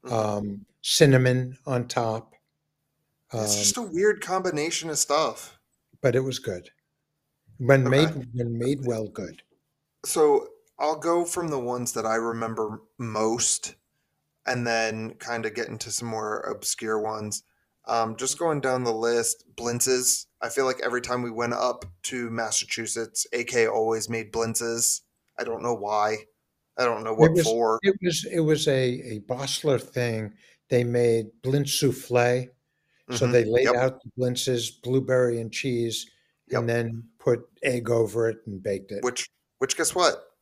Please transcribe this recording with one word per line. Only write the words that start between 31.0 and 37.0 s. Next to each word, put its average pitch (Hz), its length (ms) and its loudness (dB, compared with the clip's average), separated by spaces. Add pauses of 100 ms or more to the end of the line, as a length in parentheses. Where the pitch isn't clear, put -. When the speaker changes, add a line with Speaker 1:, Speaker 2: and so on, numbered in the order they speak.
Speaker 2:
blintz 143 360 0
souffle. 123 680 2 (640)
So 123 160 2
Speaker 1:
Mm-hmm. 120 60 2
Speaker 2:
they 120 120 6
laid 120 200 4
Speaker 1:
Yep. 127 100 4
Speaker 2:
out 131 280 2
the 113 160 -18
blintzes, 123 520 0 (120)
blueberry 127 580 2
and 113 120 -8
cheese, 117 540 -2 (420)
Speaker 1:
Yep. 107 120 0
Speaker 2:
and 117 80 0
then 117 400 -2 (100)